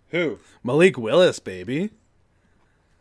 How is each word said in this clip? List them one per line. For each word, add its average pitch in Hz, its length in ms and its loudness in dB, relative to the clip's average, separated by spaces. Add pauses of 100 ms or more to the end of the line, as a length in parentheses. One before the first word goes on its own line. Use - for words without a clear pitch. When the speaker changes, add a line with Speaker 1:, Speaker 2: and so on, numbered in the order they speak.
Speaker 1:
Who? 151 300 -4 (240)
Speaker 2:
Malik 151 340 2
Willis, 147 400 2
baby. 113 540 -8 (1080)